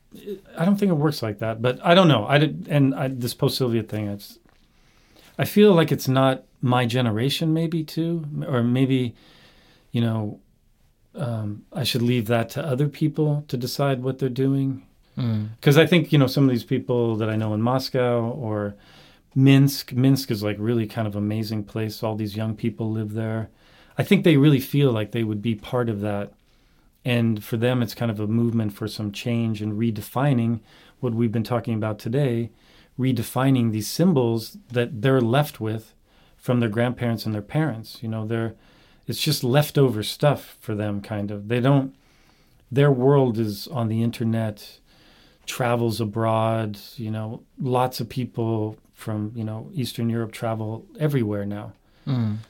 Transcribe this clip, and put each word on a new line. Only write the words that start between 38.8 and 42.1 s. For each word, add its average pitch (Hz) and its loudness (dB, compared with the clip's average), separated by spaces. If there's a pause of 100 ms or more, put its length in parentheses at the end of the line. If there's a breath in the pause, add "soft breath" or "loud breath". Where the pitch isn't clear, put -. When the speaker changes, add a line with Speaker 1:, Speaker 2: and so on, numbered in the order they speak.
Speaker 1:
it's - -6
just 147 0
leftover 131 2
stuff - -2
for 113 -6
them, 104 -4
kind 101 -6
of. 104 -10
They 120 0
don't, 135 4 (760 soft breath)